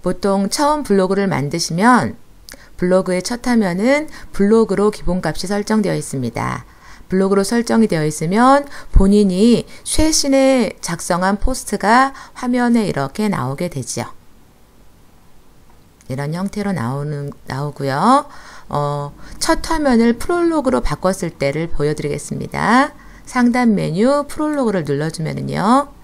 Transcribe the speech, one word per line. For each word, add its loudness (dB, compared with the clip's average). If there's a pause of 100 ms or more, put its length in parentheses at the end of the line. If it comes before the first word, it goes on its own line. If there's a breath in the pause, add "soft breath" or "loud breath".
보통 -2
처음 0
블로그를 2
만드시면 0 (600 loud breath)
블로그의 2
첫 -6
화면은 2 (240 loud breath)
블로그로 2
기본값이 -4
설정되어 0
있습니다. -6 (480 loud breath)
블로그로 2
설정이 2
되어 0
있으면 2 (260 loud breath)
본인이 6 (180 loud breath)
최신에 2
작성한 -2
포스트가 0 (180 loud breath)
화면에 0
이렇게 -2
나오게 -4
되지요. -8 (2000)
이런 -6
형태로 -4
나오는, -6 (160)
나오고요. 0 (440 loud breath)
어, -4 (260 loud breath)
첫 0
화면을 4
프롤로그로 0
바꿨을 -2 (100)
때를 -2
보여드리겠습니다. -2 (320 loud breath)
상단 2
메뉴 2
프롤로그를 -2
눌러주면은요. -2 (160)